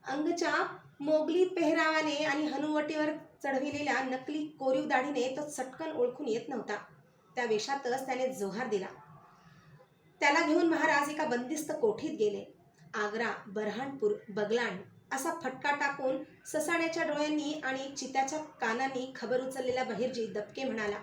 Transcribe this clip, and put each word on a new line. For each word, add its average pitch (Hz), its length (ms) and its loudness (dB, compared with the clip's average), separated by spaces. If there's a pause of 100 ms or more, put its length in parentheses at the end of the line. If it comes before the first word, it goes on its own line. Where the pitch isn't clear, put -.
अंगच्या 320 680 0 (220)
मोगली 311 460 4
पेहरावाने 311 800 2
आणि 302 180 2
हनुवटीवर 302 680 0 (320)
चढविलेल्या 269 600 0
नकली 294 440 -4
कोरीव 262 400 0
दाढीने 262 500 2
तो 294 120 -6
चटकन 302 420 -6
ओळखून 247 360 0
येत 226 220 -2
नव्हता. 208 260 -4 (600)
त्या 240 100 -2
वेशातच 254 600 0
त्याने 254 280 0
जोहार 196 340 -4
दिला. 196 200 -2 (1300)
त्याला 302 280 6
घेऊन 330 200 6
महाराज 302 420 4
एका - 160 -2
बंदिस्त 247 460 -2 (100)
कोठीत 240 360 0
गेले. 202 280 0 (480)
आग्रा, 214 400 -2 (140)
बऱ्हाणपूर, 214 680 -2 (160)
बगलाण 208 480 0 (340)
असा 330 320 -2
फटका 285 320 0
टाकून 269 420 0 (280)
ससाण्याच्या 330 580 0
डोळ्यांनी 302 600 0
आणि 262 340 -4
चित्याच्या 269 420 0
कानांनी 254 760 -4
खबर 247 260 0
उचललेला 254 420 -2
बहिर्जी 220 440 -2
दबके 208 360 -6
म्हणाला 220 400 -2